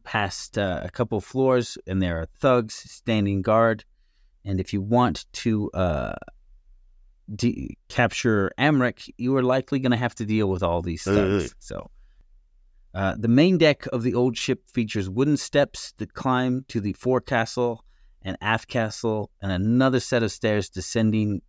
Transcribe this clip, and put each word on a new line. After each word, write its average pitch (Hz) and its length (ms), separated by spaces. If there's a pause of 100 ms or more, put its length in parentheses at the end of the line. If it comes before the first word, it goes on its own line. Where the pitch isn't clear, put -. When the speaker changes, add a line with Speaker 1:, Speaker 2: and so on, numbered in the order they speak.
Speaker 1:
past, - 540
uh, 95 260
a 87 60
couple 110 320
floors, 131 560 (100)
and 95 140
there 85 200
are 82 60 (120)
thugs 123 360
standing 101 680
guard. 110 440 (600)
And 98 140
if - 140
you 101 80
want 113 520
to, 107 380
uh, 69 440 (1200)
de-, - 420 (100)
capture 110 720
Amric, 131 580
you 127 200
are 127 60
likely 131 360
gonna 123 180
have 120 180
to 113 100
deal 107 240
with 92 140
all 85 180
these 82 220
thugs. 98 420
Speaker 2:
Mm-hmm. - 140
Speaker 1:
So, - 300 (1040)
uh, 95 240
the 113 120
main 165 280
deck 151 300
of 120 160
the 120 120
old 123 200
ship - 340
features 107 400
wooden 139 280
steps - 600
that - 160
climb 127 540
to 113 140
the 101 120
forecastle 120 920 (360)
and 95 200
aft 110 260
castle, 110 640 (100)
and 95 100
another 120 480
set 117 240
of 104 80
stairs 107 380
descending 107 800